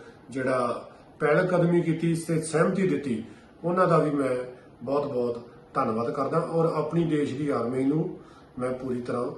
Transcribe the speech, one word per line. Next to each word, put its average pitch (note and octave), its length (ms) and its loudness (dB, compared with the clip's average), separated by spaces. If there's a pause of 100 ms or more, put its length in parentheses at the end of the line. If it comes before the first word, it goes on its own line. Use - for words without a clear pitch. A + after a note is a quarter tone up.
(300)
ਜਿਹੜਾ B2+ 580 -2 (320)
ਪਹਿਲ D#3+ 260 4
ਕਦਮੀ E3+ 340 4
ਕੀਤੀ D#3+ 340 2
ਤੇ D#3+ 280 -2
ਸਹਿਮਤੀ F#3 460 2
ਦਿੱਤੀ, C#3 360 -2 (400)
ਉਹਨਾਂ F3+ 240 4
ਦਾ E3 100 6
ਵੀ D3+ 120 4
ਮੈਂ C3+ 260 0 (460)
ਬਹੁਤ C#3 240 0
ਬਹੁਤ A#2+ 400 -2 (280)
ਧੰਨਵਾਦ A#2+ 360 0
ਕਰਦਾ C#3 280 0
ਔਰ E3 360 0
ਆਪਣੀ D#3+ 300 0
ਦੇਸ਼ C#3+ 300 0
ਦੀ C#3+ 140 -4
ਆਰਮੀ B2+ 360 0
ਨੂੰ D3+ 340 0 (400)
ਮੈਂ B2 120 -2
ਪੂਰੀ B2 300 -4
ਤਰ੍ਹਾਂ B2 260 -4 (120)